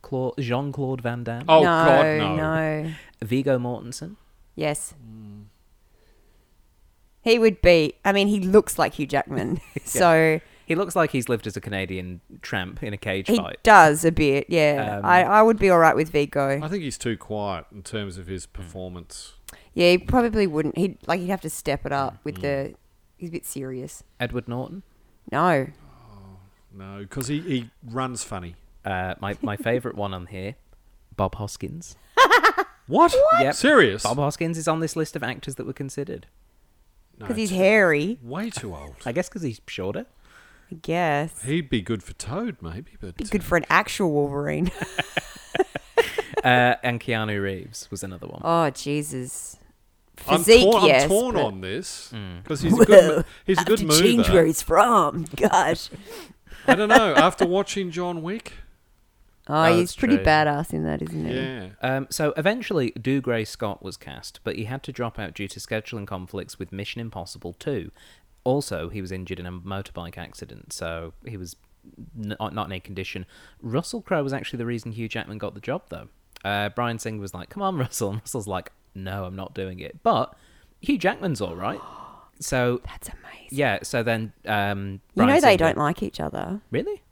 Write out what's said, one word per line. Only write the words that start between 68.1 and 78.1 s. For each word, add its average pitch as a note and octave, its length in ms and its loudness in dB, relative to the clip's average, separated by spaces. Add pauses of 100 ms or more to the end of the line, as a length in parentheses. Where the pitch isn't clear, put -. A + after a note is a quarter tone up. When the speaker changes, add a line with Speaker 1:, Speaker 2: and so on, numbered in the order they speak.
Speaker 1:
Also, G#2 460 -2
he G2+ 120 -10
was F#2 100 -10
injured F#2 280 -10
in F2 60 -12
a F2+ 60 -10
motorbike F2+ 680 -10
accident, - 540 -18
so E2 420 -10 (120)
he A#2 100 -14
was F2+ 200 -14 (640)
n-, G#2+ 220 -8
not G#2+ 280 -6
in F#2 40 -10
a F#2 80 -10
condition. F#2 460 -12 (360)
Russell C#3+ 400 -6
Crowe D#3+ 220 -2
was C3+ 100 -4
actually - 240 -8
the A#2 80 -6
reason A#2 280 -8
Hugh A2+ 160 -10
Jackman A2 300 -10
got G#2 140 -8
the G2+ 80 -16
job, D3+ 280 -8
though. - 180 -14 (380)
Uh, G2+ 240 -2
Bryan A#2 300 -4
Singer A2 200 -8
was G2 140 -10
like, F2+ 160 -14
"Come G3+ 140 -8
on, F#3+ 140 -2
<laughs> B2+ 80 -2
Russell." G#2 260 -4